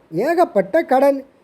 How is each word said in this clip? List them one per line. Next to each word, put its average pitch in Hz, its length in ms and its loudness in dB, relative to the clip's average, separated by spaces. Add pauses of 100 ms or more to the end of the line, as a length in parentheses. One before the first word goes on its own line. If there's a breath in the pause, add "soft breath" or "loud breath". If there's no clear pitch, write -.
(120)
ஏகப்பட்ட 311 720 0
கடன். 277 360 2 (240)